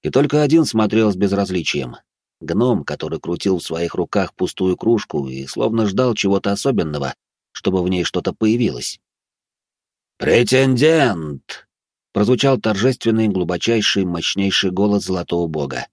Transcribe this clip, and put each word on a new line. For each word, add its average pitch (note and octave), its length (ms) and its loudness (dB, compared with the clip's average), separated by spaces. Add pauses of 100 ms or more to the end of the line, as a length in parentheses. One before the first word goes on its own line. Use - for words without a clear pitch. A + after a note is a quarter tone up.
И - 80 -4
только D3 320 2
один D3+ 220 4
смотрел A2 460 2
с F#2 60 -2
безразличием. F#2 800 -2 (440)
Гном, E2+ 440 0
который D2+ 340 -6
крутил F2 400 -2
в E2 60 -8
своих E2 320 -4
руках F#2 380 -2
пустую F#2 420 -2
кружку G2+ 500 -2
и C2 200 -8
словно A2+ 400 0
ждал A2+ 280 0
чего-то G2 380 0
особенного, D#2+ 640 -2 (360)
чтобы F#2 320 -2
в F2+ 60 0
ней F2+ 160 0
что-то F2+ 280 -4
появилось. G#2+ 680 -2 (1160)
"Претендент!" B2 1500 2 (500)
прозвучал B2 400 2
торжественный, A2 720 0
глубочайший, F#2+ 760 0
мощнейший F#2 680 -2
голос G2+ 320 0
Золотого F2 420 -2
Бога. C#2 460 -6